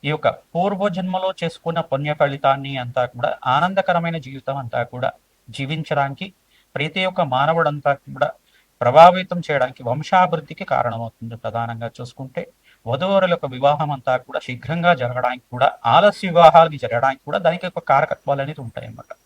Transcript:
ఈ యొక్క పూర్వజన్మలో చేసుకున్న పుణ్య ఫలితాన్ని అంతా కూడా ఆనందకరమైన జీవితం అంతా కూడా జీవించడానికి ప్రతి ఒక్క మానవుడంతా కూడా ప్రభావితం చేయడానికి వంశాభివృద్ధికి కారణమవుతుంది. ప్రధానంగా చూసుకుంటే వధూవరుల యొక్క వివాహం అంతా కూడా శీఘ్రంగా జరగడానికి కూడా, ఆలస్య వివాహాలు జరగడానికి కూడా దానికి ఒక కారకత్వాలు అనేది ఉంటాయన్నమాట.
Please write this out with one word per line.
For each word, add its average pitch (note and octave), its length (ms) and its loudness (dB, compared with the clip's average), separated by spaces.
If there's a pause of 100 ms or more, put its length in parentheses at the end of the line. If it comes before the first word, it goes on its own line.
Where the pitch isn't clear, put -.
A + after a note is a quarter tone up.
ఈ C#3+ 80 -2
యొక్క D3+ 160 0 (240)
పూర్వజన్మలో F#3 760 -2 (120)
చేసుకున్న E3 380 -4 (100)
పుణ్య D3 300 -2
ఫలితాన్ని C#3 520 0 (120)
అంతా B2 200 -2 (100)
కూడా A#2+ 160 -2 (240)
ఆనందకరమైన E3+ 600 0 (100)
జీవితం C3+ 360 -8
అంతా B2 200 -4 (120)
కూడా B2 160 -4 (380)
జీవించడానికి C#3 800 -6 (460)
ప్రతి D#3 360 -4
ఒక్క F#3 100 -6 (140)
మానవుడంతా D3 600 0 (120)
కూడా C#3 240 -4 (500)
ప్రభావితం F3 680 6
చేయడానికి C3 440 -2
వంశాభివృద్ధికి D#3 840 0
కారణమవుతుంది. A#2 680 -6
ప్రధానంగా A#2 460 -6 (100)
చూసుకుంటే B2+ 440 -12 (420)
వధూవరుల F3+ 500 0
యొక్క D#3+ 100 -8 (100)
వివాహం D3 400 2
అంతా B2+ 200 -2 (100)
కూడా - 200 -8
శీఘ్రంగా E3 460 0 (100)
జరగడానికి B2 520 -4
కూడా, B2+ 160 2 (240)
ఆలస్య G3+ 340 4
వివాహాలు E3 560 8
జరగడానికి A#2+ 440 -2
కూడా D3 180 -2
దానికి F3 260 0
ఒక - 180 -10
కారకత్వాలు C#3 540 0
అనేది D3 220 -10
ఉంటాయన్నమాట. A2+ 460 -16 (140)